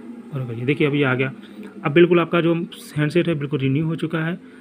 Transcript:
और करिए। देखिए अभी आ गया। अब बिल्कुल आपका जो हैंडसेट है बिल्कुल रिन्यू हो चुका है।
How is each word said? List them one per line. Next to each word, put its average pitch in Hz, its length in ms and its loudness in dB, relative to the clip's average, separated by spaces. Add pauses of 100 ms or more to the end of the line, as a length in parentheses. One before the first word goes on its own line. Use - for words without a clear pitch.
(340)
और 131 120 -6
करिए। 117 180 -8
देखिए 147 220 2
अभी 143 160 0
आ 131 120 4
गया। 131 180 -2 (520)
अब 151 80 0
बिल्कुल 175 280 8
आपका 170 200 2
जो 165 140 2 (420)
हैंडसेट 151 320 2
है 170 60 0
बिल्कुल 143 260 -4
रिन्यू 135 260 0
हो 160 100 -2
चुका 160 280 -4
है। 175 140 -4 (220)